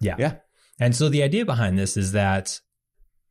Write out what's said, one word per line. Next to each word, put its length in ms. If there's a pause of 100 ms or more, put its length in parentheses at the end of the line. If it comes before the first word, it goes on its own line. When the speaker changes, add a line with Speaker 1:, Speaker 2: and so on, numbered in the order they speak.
Speaker 1:
Yeah. 180
Speaker 2:
Yeah. 180 (420)
Speaker 1:
And 180
so 140
the 120
idea 220
behind 340
this 200
is 140
that 460 (720)